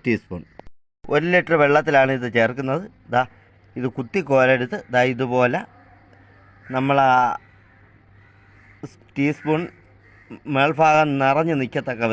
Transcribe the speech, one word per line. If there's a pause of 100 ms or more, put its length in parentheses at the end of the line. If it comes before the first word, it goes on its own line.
ടീസ്പൂൺ. (720)
ഒരു (100)
ലിറ്റർ
വെള്ളത്തിലാണ്
ഇത്
ചേർക്കുന്നത്. (280)
ദാ (560)
ഇത്
കുത്തി (100)
കോരെടുത്ത് (160)
ദാ (120)
ഇതുപോലെ (1160)
നമ്മൾ (140)
ആ (2000)
ടീസ്പൂൺ (920)
മേൽഭാഗം (140)
നിറഞ്ഞു
നിൽക്കത്തക്ക (100)